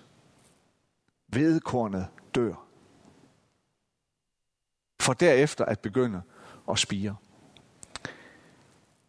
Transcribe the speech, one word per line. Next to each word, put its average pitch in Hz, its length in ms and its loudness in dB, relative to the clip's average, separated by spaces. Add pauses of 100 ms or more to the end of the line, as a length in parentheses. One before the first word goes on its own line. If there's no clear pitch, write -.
(1300)
Hvedekornet 123 800 0 (280)
dør. 117 200 0 (2500)
For - 120 2
derefter 147 520 4
at 107 160 -2
begynde 110 420 -2 (480)
at - 80 -2
spire. 101 380 -4 (1900)